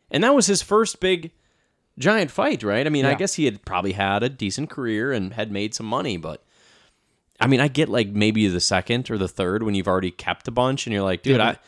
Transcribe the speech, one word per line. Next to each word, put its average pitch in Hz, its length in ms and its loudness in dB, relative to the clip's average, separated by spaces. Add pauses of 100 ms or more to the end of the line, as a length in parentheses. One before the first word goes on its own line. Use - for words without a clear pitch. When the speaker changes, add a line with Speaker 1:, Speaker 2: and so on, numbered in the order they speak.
(100)
Speaker 1:
and 151 120 2
that 262 120 6
was 240 120 6
his 196 160 2
first 214 380 0
big 175 320 0 (640)
giant 175 320 2
fight, 185 320 -2
right? 110 240 0
I 156 40 0
mean, 139 160 2
I 139 60 2
Speaker 2:
Yeah. 120 40 0
Speaker 1:
guess 190 180 -2
he - 120 0
had 104 180 -4
probably 92 280 -2
had 98 300 0
a 123 60 0
decent 131 400 -6
career 117 420 -4
and 98 220 -4
had 110 180 -6
made 104 240 -4
some 113 120 -10
money, 120 320 -4
but, 80 260 -10 (960)
I 123 60 2
mean, 131 140 4
I 143 80 2
get, 143 200 0
like, 110 220 0
maybe 107 360 2
the 90 140 0
second 117 500 0
or 113 60 -2
the 98 100 0
third 95 360 -2
when 107 120 0
you've 95 140 0
already 92 220 0
kept - 360 -6
a 127 60 -8
bunch 131 340 -2
and 117 60 -4
you're 101 100 0
like, 95 200 -2
"Dude, 131 160 2
Speaker 2:
Yeah, 110 100 2
Speaker 1:
I, - 40 0
Speaker 2:
but - 160 -18